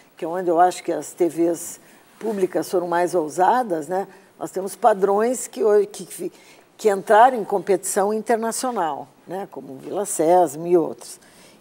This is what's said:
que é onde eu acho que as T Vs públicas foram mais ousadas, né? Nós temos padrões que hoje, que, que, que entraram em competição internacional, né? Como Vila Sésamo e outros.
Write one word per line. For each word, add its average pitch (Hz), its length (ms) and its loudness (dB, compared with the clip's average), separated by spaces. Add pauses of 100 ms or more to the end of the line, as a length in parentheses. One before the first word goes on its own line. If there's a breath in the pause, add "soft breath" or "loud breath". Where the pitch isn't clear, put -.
(180 soft breath)
que 180 80 -8
é - 20 -6
onde 175 220 -4
eu 165 100 4
acho 180 240 4
que 175 80 -6
as 151 220 -6
T 170 160 2
Vs 165 500 -4 (380 soft breath)
públicas 190 540 -4
foram 180 160 -2
mais 175 260 0
ousadas, 180 720 0
né? 185 200 -4 (320 loud breath)
Nós 165 100 -10
temos 190 260 -8
padrões 214 680 2
que - 180 -6
hoje, 208 220 4
que, 196 200 -16
que, - 260 -12 (440 soft breath)
que 220 140 0
entraram 220 480 6
em 202 60 -4
competição 190 680 -2
internacional, 220 960 -4 (200)
né? 190 240 -10
Como 135 240 -14
Vila 147 320 -6
Sésamo 165 580 2
e 175 100 4
outros. - 440 -2 (420 soft breath)